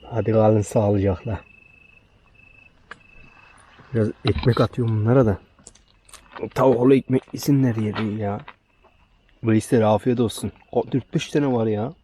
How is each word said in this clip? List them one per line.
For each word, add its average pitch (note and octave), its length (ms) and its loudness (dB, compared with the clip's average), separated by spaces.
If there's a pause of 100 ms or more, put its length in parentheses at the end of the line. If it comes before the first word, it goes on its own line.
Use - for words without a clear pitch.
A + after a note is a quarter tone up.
Hadi A2 300 -4
kalın A2 280 4
sağlıcakla. G2+ 800 -2 (2500)
Biraz A2 140 0 (160)
ekmek A#2 360 0
atıyorum A2+ 400 -2
bunlara A#2+ 260 4
da. G2 120 0 (1160)
Tavuklu B2+ 400 4
ekmek C3 280 0 (100)
yesinler C3 420 0
diye G#2+ 220 -4
değil G#2+ 220 -4
ya. G#2 220 -4 (1000)
Bu A2+ 120 2
işler A2 280 2
afiyet A2 380 2
olsun. A2 320 -4 (200)
O - 200 -2
dört - 220 -6
beş - 140 -4
tane C#3+ 240 -2
var A2+ 140 0
ya. A2 260 -4 (120)